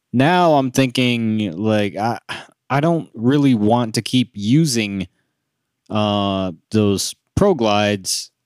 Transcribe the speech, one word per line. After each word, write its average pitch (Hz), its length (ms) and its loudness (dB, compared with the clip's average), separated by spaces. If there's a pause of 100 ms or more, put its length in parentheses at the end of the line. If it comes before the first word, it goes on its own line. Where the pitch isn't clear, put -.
(120)
now 165 420 4
I'm 131 180 2
thinking, 117 800 0
like, 104 460 -2
I, 110 220 -4 (500)
I 135 100 0
don't 160 340 -2
really 135 400 2
want 110 420 0
to 120 60 -2
keep 127 320 -2
using, 107 760 0 (840)
uh, 101 640 -2 (180)
those 104 420 0 (220)
Pro 202 180 2
Glides 104 800 -2 (140)